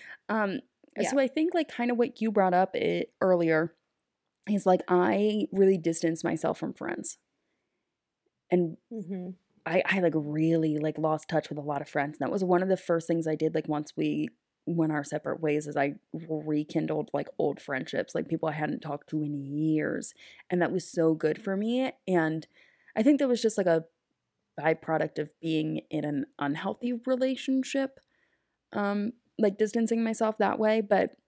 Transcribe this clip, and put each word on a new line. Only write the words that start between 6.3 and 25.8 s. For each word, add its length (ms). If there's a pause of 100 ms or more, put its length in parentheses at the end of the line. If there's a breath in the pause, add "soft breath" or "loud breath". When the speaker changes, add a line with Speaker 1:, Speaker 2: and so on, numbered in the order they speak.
Speaker 1:
from 140
friends. 440 (1300)
And 280 (140)
Speaker 2:
Mm-hmm. 460 (280)
Speaker 1:
I, 200
I, 160
like, 140
really, 640
like, 200
lost 320
touch 200
with 80
a 60
lot 180
of 80
friends. 300
And 80
that 60
was 100
one 200
of 60
the 80
first 300
things 200
I 80
did, 200
like, 120
once 300
we 320 (360)
went 280
our 100
separate 380
ways, 260
is 100
I 180 (180)
rekindled, 1000
like, 160 (100)
old 220
friendships, 540
like, 140
people 200
I 40
hadn't 280
talked 280
to 140
in 120 (100)
years. 680 (360 loud breath)
And 120
that 100
was 180
so 260
good 260
for 160
me. 340 (160)
And 400 (480 soft breath)
I 80
think 160
that 100
was 120
just, 160
like, 100
a 180 (760)
byproduct 600
of 220
being 380 (100)